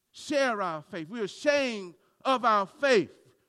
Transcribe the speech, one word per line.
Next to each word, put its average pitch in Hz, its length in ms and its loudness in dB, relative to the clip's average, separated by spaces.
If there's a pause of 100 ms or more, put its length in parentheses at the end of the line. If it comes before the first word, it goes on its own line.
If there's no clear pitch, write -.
(120)
share 262 500 -2
our 160 280 -4
faith. 160 200 -10
We're 226 160 -6
ashamed 233 720 -2 (280)
of 254 220 0
our 208 200 4 (140)
faith. 240 300 4 (400)